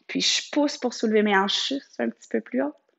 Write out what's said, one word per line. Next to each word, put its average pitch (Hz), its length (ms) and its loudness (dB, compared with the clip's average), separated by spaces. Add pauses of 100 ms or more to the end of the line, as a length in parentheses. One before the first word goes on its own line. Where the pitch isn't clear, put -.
puis - 140 -4
je - 300 -2
pousse 285 260 2
pour 247 160 -4
soulever 214 280 2
mes 208 160 4
hanches 202 300 0
juste - 320 -8
un 233 100 -2
petit - 200 -12
peu 226 100 0
plus 247 240 -4
haut. 294 100 -6 (240)